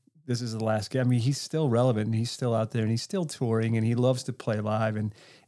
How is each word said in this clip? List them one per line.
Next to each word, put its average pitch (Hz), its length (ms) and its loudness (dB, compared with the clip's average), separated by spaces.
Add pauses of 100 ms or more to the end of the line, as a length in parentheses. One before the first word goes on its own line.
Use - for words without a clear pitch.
(260)
this 120 160 -2
is 117 100 -6
the 113 120 -4
last 110 260 0
guy." 131 100 0
I 123 40 2
mean, 123 160 2
he's 139 200 0
still 156 280 -2
relevant, 117 380 4
and 113 80 0
he's 113 160 0
still 120 260 -2
out 110 160 0
there, 117 100 0
and 107 80 2
he's 117 120 0
still 185 220 -4
touring, 113 520 0
and 110 100 2
he 117 80 2
loves 123 300 2
to 127 80 -6
play 110 280 -4
live. 107 360 0
And, 107 180 -4 (340)